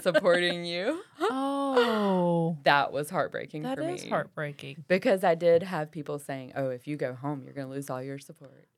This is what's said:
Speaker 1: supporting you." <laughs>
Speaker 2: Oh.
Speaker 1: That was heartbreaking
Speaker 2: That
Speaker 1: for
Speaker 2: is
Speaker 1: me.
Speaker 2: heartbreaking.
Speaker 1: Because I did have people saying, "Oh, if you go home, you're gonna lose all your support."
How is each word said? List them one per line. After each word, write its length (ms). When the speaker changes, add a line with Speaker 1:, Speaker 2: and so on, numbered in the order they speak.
Speaker 1:
supporting 600
you." 380
<laughs> 200
Speaker 2:
Oh. 880
Speaker 1:
That 280
was 160
heartbreaking 540
Speaker 2:
That 160
Speaker 1:
for 100
Speaker 2:
is 160
Speaker 1:
me. 60
Speaker 2:
heartbreaking. 800
Speaker 1:
Because 360
I 100
did 280
have 280
people 280
saying, 360
"Oh, 140
if 180
you 100
go 180
home, 300
you're 100
gonna 160
lose 180
all 140
your 160
support." 600